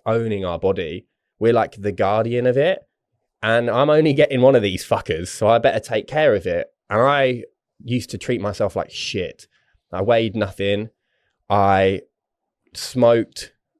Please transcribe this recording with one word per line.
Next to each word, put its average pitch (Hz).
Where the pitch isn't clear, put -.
owning 113
our 87
body, 92
we're, 113
like, 113
the 101
guardian 110
of 127
it. 160
And 117
I'm 131
only 156
getting 143
one 135
of 117
these 92
fuckers, 90
so -
I 117
better 113
take -
care 143
of 95
it. 87
And 104
I 131
used 120
to 104
treat 123
myself 101
like 87
shit. -
I 92
weighed 113
nothing. 101
I 98
smoked -